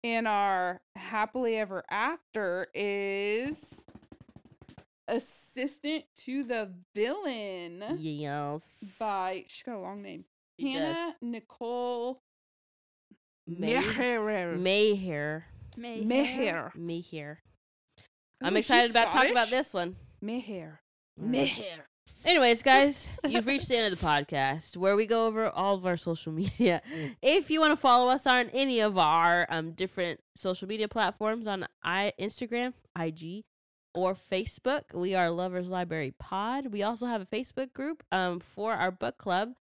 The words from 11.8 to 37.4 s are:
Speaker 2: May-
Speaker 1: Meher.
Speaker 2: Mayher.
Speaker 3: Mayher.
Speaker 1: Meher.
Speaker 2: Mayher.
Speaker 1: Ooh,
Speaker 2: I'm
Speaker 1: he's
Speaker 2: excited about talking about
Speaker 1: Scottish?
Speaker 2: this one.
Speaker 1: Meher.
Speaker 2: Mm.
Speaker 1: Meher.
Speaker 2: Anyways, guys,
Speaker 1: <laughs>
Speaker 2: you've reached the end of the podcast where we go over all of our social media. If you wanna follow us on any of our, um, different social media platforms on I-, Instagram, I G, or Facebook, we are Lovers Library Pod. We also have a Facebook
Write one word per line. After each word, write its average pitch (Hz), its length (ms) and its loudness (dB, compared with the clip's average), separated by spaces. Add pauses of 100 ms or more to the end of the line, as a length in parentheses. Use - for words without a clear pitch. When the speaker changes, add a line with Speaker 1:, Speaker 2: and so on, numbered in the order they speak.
Speaker 2:
May- 190 280 -2
Speaker 1:
Meher. 214 840 0
Speaker 2:
Mayher. 185 840 2 (340)
Speaker 3:
Mayher. 233 300 -6
Speaker 1:
Meher. 247 680 0
Speaker 2:
Mayher. 170 600 -10
Speaker 1:
Ooh, - 1120 -16
Speaker 2:
I'm 190 80 2
Speaker 1:
he's 214 60 6
Speaker 2:
excited 240 300 6
about 226 200 6
talking 262 220 6
about 233 160 4
Speaker 1:
Scottish? - 20 -6
Speaker 2:
this 262 240 0
one. 180 220 -2 (260)
Speaker 1:
Meher. 202 560 -8 (420)
Speaker 2:
Mm. 208 100 -4
Speaker 1:
Meher. 226 500 -2 (440)
Speaker 2:
Anyways, 262 380 6
guys, 277 540 6
Speaker 1:
<laughs> 302 120 -4
Speaker 2:
you've 226 180 0
reached 277 220 0
the 240 80 2
end 214 160 2
of 170 80 -4
the 165 60 -2
podcast 143 680 0
where 190 200 4
we 220 100 4
go 226 200 2
over 220 240 0
all 196 240 0
of 185 120 -4
our 180 100 2
social 165 360 -6
media. 165 480 2 (400)
If 311 300 4
you 311 100 2
wanna 302 160 6
follow 247 340 6
us 269 160 2
on 247 240 4
any 254 300 2
of 214 160 2
our, 170 540 6
um, 160 220 -4
different 180 480 -4 (140)
social 185 320 -4
media 214 220 -2
platforms 214 580 -2
on 196 200 -4 (160)
I-, 190 360 0
Instagram, 240 540 -4 (240)
I 165 140 -2
G, 165 340 -12 (500)
or 185 200 2
Facebook, - 800 -4
we 180 200 -2
are 175 160 4
Lovers 180 380 -4
Library 170 500 -4
Pod. 240 540 -4
We 202 100 -2
also 226 240 -2
have 233 140 -2
a 185 60 -10
Facebook 262 480 -6